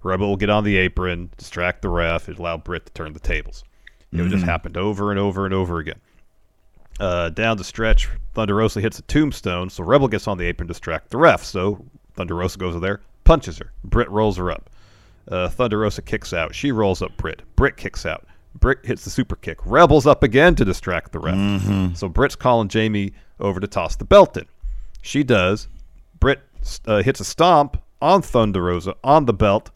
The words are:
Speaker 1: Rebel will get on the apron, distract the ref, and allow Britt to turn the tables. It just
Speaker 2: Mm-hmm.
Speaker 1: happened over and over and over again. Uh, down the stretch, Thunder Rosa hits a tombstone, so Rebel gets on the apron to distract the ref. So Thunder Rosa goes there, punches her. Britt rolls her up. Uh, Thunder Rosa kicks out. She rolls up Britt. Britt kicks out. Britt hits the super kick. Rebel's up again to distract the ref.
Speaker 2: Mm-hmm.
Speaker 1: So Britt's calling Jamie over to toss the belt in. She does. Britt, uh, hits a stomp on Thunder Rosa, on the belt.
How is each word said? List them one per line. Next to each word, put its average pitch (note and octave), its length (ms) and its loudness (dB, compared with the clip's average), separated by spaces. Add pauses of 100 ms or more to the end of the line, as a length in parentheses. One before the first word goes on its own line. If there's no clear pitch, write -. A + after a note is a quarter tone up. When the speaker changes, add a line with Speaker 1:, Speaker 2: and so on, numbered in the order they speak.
Speaker 1:
Rebel F#2 240 -2
will G2+ 100 -2
get G2+ 120 0
on G#2 140 2
the G2+ 140 2
apron, F2+ 600 -2
distract - 440 -6
the G2 80 -4
ref, E2 380 -2
and D#2+ 100 -14
allow E2+ 200 -6
Britt E2 300 -10
to - 60 -20
turn D#2 200 -12
the - 60 -18
tables. - 440 -6 (500)
It E2 40 -4
just F2 180 -2
Speaker 2:
Mm-hmm. F#2 100 0
Speaker 1:
happened E2 320 -4
over G2+ 340 -4
and G2 80 -2
over G2 260 -2
and F#2+ 80 -2
over F2 260 -2
again. D2+ 200 -12 (1000)
Uh, F2 300 -2
down A2 280 -2
the F#2 60 -10
stretch, A2 440 0 (260)
Thunder G2+ 220 -2
Rosa A2 240 0
hits A2 200 -4
a - 20 -20
tombstone, F#2+ 680 -2
so F#2 140 -12
Rebel C3 240 4
gets G#2 220 -4
on G2 80 -4
the F2 80 -6
apron F2 220 -6
to E2+ 60 -10
distract - 360 -8
the A2+ 80 -8
ref. C#3 260 4
So G2 400 -4 (320)
Thunder F2 200 -6
Rosa F#2 220 -4
goes F2 220 -4
there, G2 220 -4 (240)
punches D#3+ 320 4
her. - 160 -16 (100)
Britt - 260 0
rolls G#2 280 0
her F2+ 140 -4
up. - 180 -10 (600)
Uh, F2+ 200 -2
Thunder G#2+ 300 0
Rosa G#2 220 -2
kicks - 300 -8
out. E2 240 -4
She C#3+ 160 -2
rolls G#2 300 0
up - 160 -10
Britt. - 240 -8 (160)
Britt C3+ 180 2
kicks - 300 -12
out. - 200 -8 (320)
Britt B2+ 280 2
hits A2 180 -6
the - 60 -12
super - 260 -4
kick. - 300 -12
Rebel's D3 420 6
up C#3+ 160 6
again C3+ 320 6
to - 80 0
distract F2+ 480 -4
the D#2+ 80 -8
ref. D#2+ 160 -2
Speaker 2:
Mm-hmm. G2 600 0
Speaker 1:
So G2 120 -6
Britt's C3 300 0
calling A#2 320 2
Jamie G#2+ 420 0 (300)
over F#2+ 180 -2
to G2 80 -6
toss - 300 -4
the - 80 -8
belt - 320 8
in. - 80 -8 (560)
She C#3+ 220 -2
does. G#2 440 2 (540)
Britt, C3+ 180 4 (460)
uh, G#2 180 2
hits C3 160 0
a - 60 -10
stomp D#3+ 500 4 (260)
on E3+ 200 4
Thunder G#2 420 2
Rosa, F2 400 -2
on C#3+ 220 4
the A#2 80 2
belt. G#2 420 2